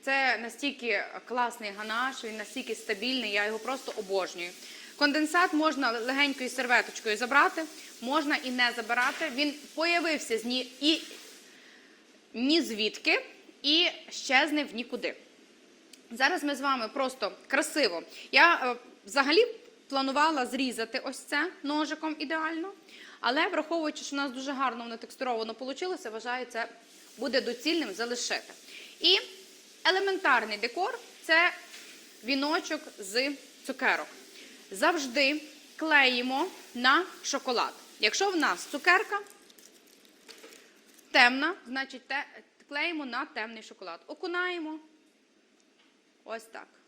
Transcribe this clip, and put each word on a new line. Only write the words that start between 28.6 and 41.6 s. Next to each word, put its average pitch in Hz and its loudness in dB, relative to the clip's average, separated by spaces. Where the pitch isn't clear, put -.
І 359 6
елементарний 311 2
декор — 254 -2
це 339 6
віночок 294 0
з 226 -2
цукерок. 185 0
Завжди 277 2
клеїмо 269 4
на 269 6
шоколад. 233 0
Якщо 381 2
в 370 0
нас 233 0
цукерка 381 2
темна, 269 6